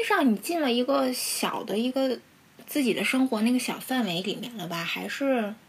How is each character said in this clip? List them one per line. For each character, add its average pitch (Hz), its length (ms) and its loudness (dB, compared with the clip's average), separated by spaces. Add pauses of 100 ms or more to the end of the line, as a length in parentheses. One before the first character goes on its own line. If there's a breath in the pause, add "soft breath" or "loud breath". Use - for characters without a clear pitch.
上 359 240 4
你 214 60 6
进 330 260 -2
了 262 120 2
一 240 100 2
个 262 300 2
小 - 500 -4
的 196 160 -2
一 233 100 0
个 262 300 0 (480)
自 302 160 0
己 233 100 2
的 185 120 0
生 262 240 2
活 220 140 -2
那 240 100 4
个 254 40 4
小 - 220 -2
范 254 260 -2
围 175 160 -2
里 190 140 -4
面 233 220 -10
了 175 100 -8
吧， 170 120 -4
还 175 300 -4
是， 233 460 0 (140)